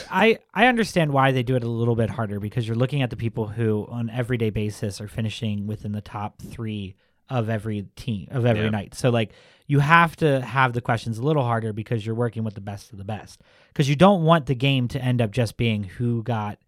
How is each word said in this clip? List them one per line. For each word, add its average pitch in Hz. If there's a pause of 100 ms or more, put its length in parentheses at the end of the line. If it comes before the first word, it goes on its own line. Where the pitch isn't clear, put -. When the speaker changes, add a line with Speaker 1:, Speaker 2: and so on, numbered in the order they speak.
(100)
Speaker 1:
I, 214 (160)
I 214
understand 185
why 135
they 127
do 127
it 120
a 117
little 117
bit 113
harder 101
because 104
you're 113
looking 131
at 117
the 113
people 110
who, 107
on 117
an -
everyday 117
basis, 104
are 104
finishing 104
within 107
the 104
top -
three 107 (340)
of 120
every 104 (100)
team, 104
of 123
every 117
Speaker 2:
Yeah. 76
Speaker 1:
night. 104
So, 131
like, 113 (340)
you 143
have 165
to 139
have 127
the 120
questions 117
a 117
little 147
harder 113
because 107
you're 113
working 113
with 107
the 101
best 101
of 98
the 98
best. - (320)
'Cause 139
you 147
don't 185
want 160
the 143
game 127
to 131
end 123
up 107
just 117
being 110
who 117
got 107